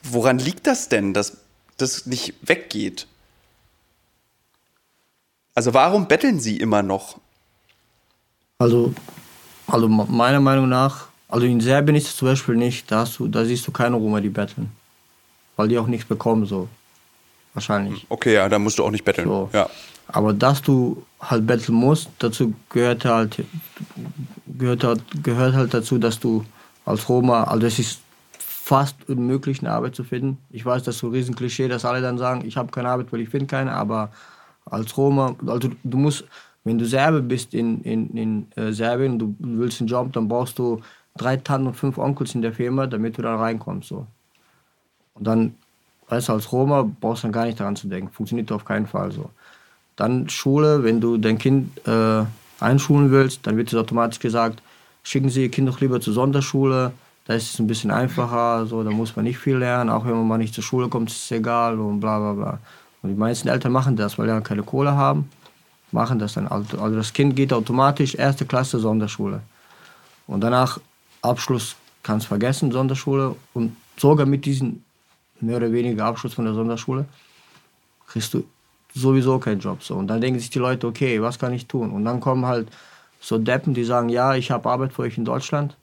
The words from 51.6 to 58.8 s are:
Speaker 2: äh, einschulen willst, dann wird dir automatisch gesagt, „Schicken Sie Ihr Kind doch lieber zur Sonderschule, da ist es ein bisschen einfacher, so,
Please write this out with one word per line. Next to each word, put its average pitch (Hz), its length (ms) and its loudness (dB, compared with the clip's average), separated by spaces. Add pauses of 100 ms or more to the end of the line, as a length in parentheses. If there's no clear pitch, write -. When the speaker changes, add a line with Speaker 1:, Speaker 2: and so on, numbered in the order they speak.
Speaker 2:
äh, 110 380 2 (340)
einschulen 139 540 4
willst, 135 340 4
dann 107 100 0
wird 117 140 -2
dir 113 80 2
automatisch 113 420 0
gesagt, 113 420 -2 (400)
„Schicken 135 280 0
Sie 131 120 2
Ihr 127 80 0
Kind 135 180 0
doch 127 120 -2
lieber 123 200 2
zur 107 140 -2
Sonderschule, 135 800 2 (340)
da 110 80 -2
ist 113 180 -4
es - 60 -12
ein 113 80 2
bisschen 113 240 -2
einfacher, 117 760 0
so, 113 180 -4